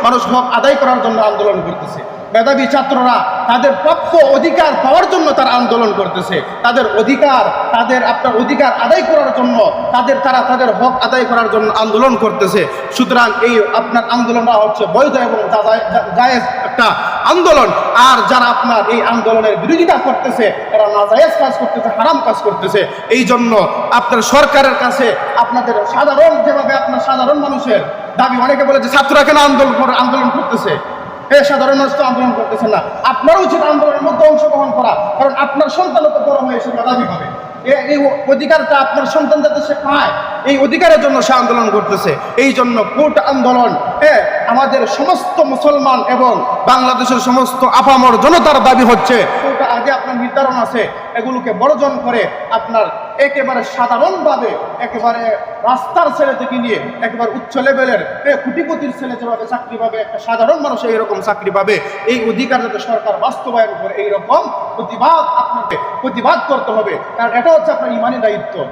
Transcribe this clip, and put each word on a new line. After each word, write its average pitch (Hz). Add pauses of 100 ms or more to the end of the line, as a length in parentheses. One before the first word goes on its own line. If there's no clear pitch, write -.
মানুষ 240
হক 247
আদায় 269
করার 254
জন্য 226
আন্দোলন 202
করতেছে। - (140)
মেধাবী 254
ছাত্ররা 254 (220)
তাদের 240 (100)
প্রাপ্য 339
অধিকার 302 (120)
পাওয়ার 320
জন্য 320
তারা 269
আন্দোলন 233
করতেছে, 180 (220)
তাদের 226
অধিকার, 254 (280)
তাদের 240
আপনার 233
অধিকার 247
আদায় 302
করার 294
জন্য, 240 (200)
তাদের, 254
তারা 254
তাদের 254
হক 254 (120)
আদায় 254
করার 233
জন্য 214
আন্দোলন 220
করতেছে। 202 (240)
সুতরাং 240 (100)
এই 233 (120)
আপনার 226
আন্দোলনটা 240
হচ্ছে 214
বৈধ 233
এবং 226 (120)
জা-, 220
জা-, 208
জায়েজ 247 (220)
একটা 240 (400)
আন্দোলন। 302 (260)
আর 247 (120)
যারা 254
আপনার 240
এই 226
আন্দোলনের 226
বিরোধিতা 330
করতেছে, 247 (280)
এরা 214
নাজায়েজ 214
কাজ -
করতেছে, 233
হারাম 277
কাজ 214
করতেছে। 190 (220)
এই 247
জন্য 233 (240)
আপনার 240
সরকারের 277
কাছে 240 (220)
আপনাদের 233 (180)
সাধারণ, 294
যেভাবে 277
আপনার 254
সাধারণ 269
মানুষের 254 (380)
দাবি, 247
অনেকে 277
বলে 269
যে 240
ছাত্ররা 285
কেন 302
আন্দোলন 269
করে, 254
আন্দোলন 247
করতেছে, 202 (520)
এ 277
সাধারণ 277
মানুষ 269
তো 294
আন্দোলন 247
করতেছে -
না। 190 (220)
আপনারও 349
উচিত 339
আন্দোলনের 294
মধ্যে 311
অংশগ্রহণ 302
করা, 226 (240)
কারণ 269
আপনার 285
সন্তানও 349
তো -
বড় -
হয়ে 247
সে 247
মেধাবী 240
হবে। - (460)
এ-, 285
এই 285 (180)
অধিকারটা 302
আপনার 269
সন্তান 294
যাতে 302
সে 294
পায়, 277 (340)
এই 277
অধিকারের 311
জন্য 269
সে 269
আন্দোলন 240
করতেছে। 190 (220)
এই 262
জন্য 240
কোট 294
আন্দোলন, 247 (240)
হ্যাঁ, 294
আমাদের 247
সমস্ত 349
মুসলমান 269
এবং 247 (220)
বাংলাদেশের 254
সমস্ত 254
আপামর 254
জনতার 302
দাবি 254
হচ্ছে 233 (160)
কোটা 269
আগে 240
আপনার 262
নির্ধারণ 247
আছে, 226 (280)
এগুলোকে 233
বর্জন 254
করে 233 (240)
আপনার 226
একেবারে 269
সাধারণভাবে, 254 (280)
একেবারে 233 (340)
রাস্তার 262 (120)
ছেলে 269
থেকে 247
নিয়ে 226 (220)
একেবারে 226
উচ্চ -
লেভেলের, 262
এ, 285
কোটিপতির 294
ছেলে 247
যেভাবে 233
চাকরি -
পাবে, 220
একটা -
সাধারণ 233
মানুষ 262
এইরকম 214
চাকরি 202
পাবে, 196 (260)
এই 226
অধিকার 247
যাতে 381
সরকার -
বাস্তবায়ন 233
করে, -
এইরকম 208 (260)
প্রতিবাদ - (120)
আপনাকে - (240)
প্রতিবাদ 262
করতে 240
হবে। 208 (200)
কারণ 233
এটা 247
হচ্ছে 311
আপনার 247
ইমানি 240
দায়িত্ব। 208